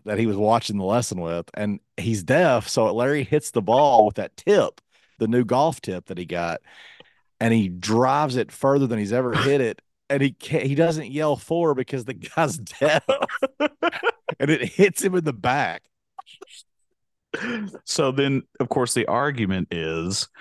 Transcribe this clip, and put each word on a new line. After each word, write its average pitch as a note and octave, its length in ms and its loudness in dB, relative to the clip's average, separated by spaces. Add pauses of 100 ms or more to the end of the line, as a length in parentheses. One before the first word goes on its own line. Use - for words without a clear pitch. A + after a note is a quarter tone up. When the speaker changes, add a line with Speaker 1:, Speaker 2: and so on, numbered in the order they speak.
Speaker 1:
that G#2 140 -2
he A2+ 80 2
was G2+ 100 0
watching G#2+ 400 2
the G2 80 -2
lesson G#2 340 0
with, E2+ 360 -6
and G#2 240 -4 (180)
he's G2+ 260 -4
deaf, C3+ 440 2
so A2 260 2
Larry C3 300 0
hits D3 260 0
the A#2 120 0
ball A#2+ 440 4
with G#2 120 -4
that G2 200 -8
tip, F3 420 2 (380)
the A2+ 100 -2
new B2 160 2
golf C3 380 0
tip F2+ 240 -8
that F2 140 -12
he F2+ 60 -8
got, E2+ 360 -4 (800)
and A2+ 140 2
he G#2+ 160 4
drives B2 680 2
it A2+ 140 -2
further C#3 360 2
than A2+ 120 -2
he's G#2 140 -2
ever B2 220 0
hit C3+ 260 2
it, A2+ 200 -2 (280)
and C#3 140 0
he C#3 100 2
can't, - 320 -4
he C#3 100 0
doesn't D#3 360 0
yell D3 260 0
"four" E3 380 0
because B2+ 300 -6
the B2 100 -10
guy's D#3 440 -2
deaf, D3+ 460 0 (540)
<laughs> - 0 - (800)
and C#3+ 120 2
it B2+ 140 2
hits - 380 2
him F#3 120 0
in F3 80 0
the D#3 100 -2
back. A#2 500 -2 (2000)
Speaker 2:
So C#3 260 -2
then, C#3 320 0 (160)
of B2 100 -2
course, B2+ 240 0
the A#2+ 140 0
argument A2 640 -2
is, E2 560 -4 (140)